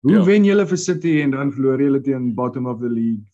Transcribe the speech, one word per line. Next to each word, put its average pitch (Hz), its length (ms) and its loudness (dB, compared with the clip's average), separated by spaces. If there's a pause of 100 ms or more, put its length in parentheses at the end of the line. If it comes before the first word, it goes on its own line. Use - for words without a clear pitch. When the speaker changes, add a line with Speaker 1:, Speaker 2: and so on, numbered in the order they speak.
Speaker 1:
Hoe 143 140 4
Speaker 2:
Ja. 190 60 4
Speaker 1:
wen 202 200 4
julle 202 220 4
vir 180 120 -2
City 165 440 -2
en 143 100 0
dan 139 200 -4
verloor 131 280 0
julle 139 220 2
teen 127 320 -4
bottom 123 320 -4
of 120 140 -6
the 120 100 -4
league 113 320 -2 (120)